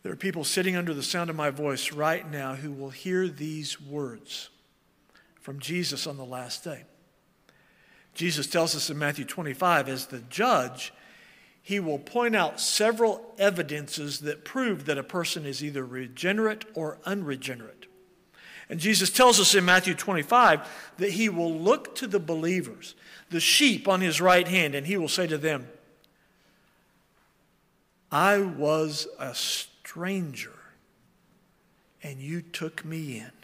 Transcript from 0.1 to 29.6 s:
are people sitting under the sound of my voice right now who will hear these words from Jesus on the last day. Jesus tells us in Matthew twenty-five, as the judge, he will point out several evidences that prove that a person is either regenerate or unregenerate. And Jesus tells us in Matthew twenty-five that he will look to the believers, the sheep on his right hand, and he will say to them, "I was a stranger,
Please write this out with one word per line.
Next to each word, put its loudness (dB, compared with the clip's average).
are -8
people -6
sitting 0
under -2
the -6
sound -4
of -6
my 0
voice -4
right -2
now -6
who -10
will -10
hear -2
these -8
words -10
from -14
Jesus -4
on -8
the -12
last -10
day. -12
Jesus -2
tells 0
us -4
in -6
Matthew -2
twenty-five, 0
as -6
the -14
judge, 0
he -2
will -2
point 0
out 2
several 2
evidences -2
that -8
prove -2
that 0
a -6
person -4
is -6
either -6
regenerate -2
or -6
unregenerate. -8
And -8
Jesus 4
tells 8
us 6
in 6
Matthew 6
twenty-five 4
that 0
he 2
will -2
look 2
to -6
the 0
believers, -4
the -2
sheep 4
on 4
his 2
right 8
hand, 2
and -4
he 0
will -2
say 0
to -2
them, -2
"I 4
was 0
a -10
stranger, -6